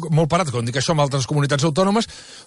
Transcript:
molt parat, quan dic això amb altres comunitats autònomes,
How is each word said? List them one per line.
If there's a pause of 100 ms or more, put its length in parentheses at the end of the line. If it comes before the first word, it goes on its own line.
(140)
molt
parat,
quan
dic
això
amb
altres
comunitats
autònomes, (400)